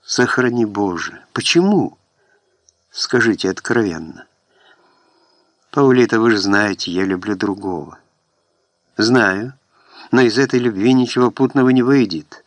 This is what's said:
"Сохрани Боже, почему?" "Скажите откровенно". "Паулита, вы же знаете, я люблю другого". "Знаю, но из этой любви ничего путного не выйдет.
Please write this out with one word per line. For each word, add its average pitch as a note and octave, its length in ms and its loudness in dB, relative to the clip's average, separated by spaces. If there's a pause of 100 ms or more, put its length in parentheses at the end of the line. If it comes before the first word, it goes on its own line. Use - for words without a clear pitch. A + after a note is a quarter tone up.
"Сохрани B2 600 -2
Боже, G2 560 -6 (120)
почему?" F3 640 0 (920)
"Скажите A#2 600 -2
откровенно". F2 760 -4 (1500)
"Паулита, B2+ 480 4
вы A2+ 120 2
же G#2+ 80 0
знаете, G2 520 -2
я F#2 140 -2
люблю F#2+ 300 -4
другого". F#2+ 640 -8 (1000)
"Знаю, A2 560 0 (580)
но B2 100 4
из A#2 180 2
этой C3 200 0
любви A#2 340 0
ничего B2 360 2
путного B2+ 400 0
не B2+ 140 4
выйдет. A#2 640 -2